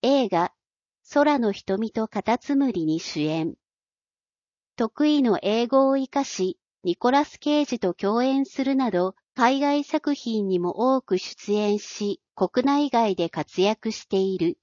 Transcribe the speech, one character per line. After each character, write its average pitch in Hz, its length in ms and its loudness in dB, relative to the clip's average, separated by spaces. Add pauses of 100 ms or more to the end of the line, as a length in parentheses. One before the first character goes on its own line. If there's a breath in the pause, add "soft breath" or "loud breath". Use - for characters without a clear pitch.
映 254 280 2
画、 175 240 0 (600)
空 294 260 4
の 220 120 2
瞳 202 400 -4
と 220 160 -4
カ - 160 -6
タ 240 140 0
ツ - 180 -4
ム 277 160 2
リ 175 140 -2
に 156 160 0
主 - 180 -8
演。 156 360 -2 (1200)
得 240 300 -2
意 294 140 4
の 220 200 2
英 226 260 0
語 269 220 4
を 269 60 2
活 269 120 -2
か 277 160 -4
し、 185 340 -4 (260)
ニ 175 120 0
コ 247 160 0
ラ 285 140 2
ス・ - 120 -20
ケ 294 240 0
イ 285 40 0
ジ 240 140 -6
と 180 140 0
共 220 300 -2
演 269 220 2
す - 180 -6
る 269 120 0
な 254 160 0
ど、 185 240 0 (200)
海 262 240 2
外 285 240 0
作 294 320 -2
品 214 320 -2
に 185 100 0
も 214 380 0
多 254 60 0
く 185 160 -2
出 - 340 -8
演 208 280 0
し、 - 420 -6 (120)
国 240 320 -2
内 285 240 2
外 220 260 2
で 170 140 -2
活 - 320 -4
躍 220 300 0
し - 160 -12
て 196 100 0
い 190 200 0
る。 170 260 0